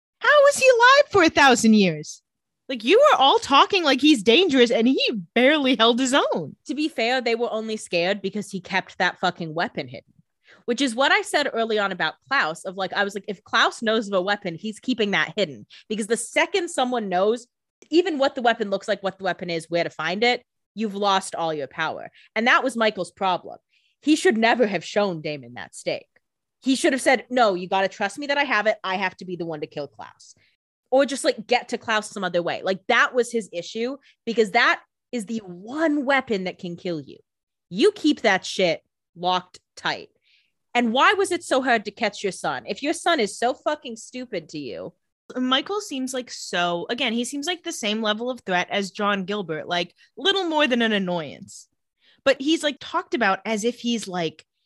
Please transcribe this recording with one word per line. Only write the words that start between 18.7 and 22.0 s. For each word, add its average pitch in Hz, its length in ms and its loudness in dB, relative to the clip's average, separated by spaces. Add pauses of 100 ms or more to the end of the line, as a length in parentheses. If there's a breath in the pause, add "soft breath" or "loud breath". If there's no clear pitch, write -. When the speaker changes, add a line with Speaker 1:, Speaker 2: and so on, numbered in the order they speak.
Speaker 2:
looks 190 160 -4
like, 196 160 -4
what 190 160 -4
the 190 60 -8
weapon 175 260 -4
is, 165 180 -6
where 170 140 0
to 160 80 -6
find 175 320 -4
it, 240 220 2 (320)
you've 202 180 -4
lost 196 400 0
all 165 180 -4
your 143 140 -6
power. 127 420 -8 (280 soft breath)